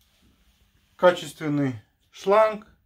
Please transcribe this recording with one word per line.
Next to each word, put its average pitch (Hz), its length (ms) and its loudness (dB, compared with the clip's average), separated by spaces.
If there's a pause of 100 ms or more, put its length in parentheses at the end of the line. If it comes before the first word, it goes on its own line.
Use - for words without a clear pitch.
(960)
качественный 147 760 0 (360)
шланг, 214 560 0 (200)